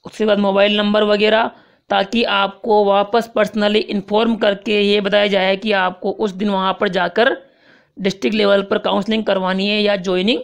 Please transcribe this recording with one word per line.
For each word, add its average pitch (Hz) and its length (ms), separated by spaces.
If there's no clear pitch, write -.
उसके 214 200
बाद 208 140
मोबाइल 202 380
नंबर 208 260
वगैरह, 214 480
ताकि 202 340
आपको 202 600
वापस 202 520
personally 208 400
इन्फॉर्म 214 580
करके 208 460
ये 202 200
बताया 202 260
जाए 190 300
कि 208 140
आपको 190 400
उस 214 200
दिन 196 180
वहाँ 190 320
पर 208 60
जाकर 190 500
डिस्ट्रिक्ट 202 380
लेवल 202 240
पर 202 160
काउंसलिंग 202 460
करवानी 190 440
है 208 140
या 202 140
ज्वाइनिंग 185 480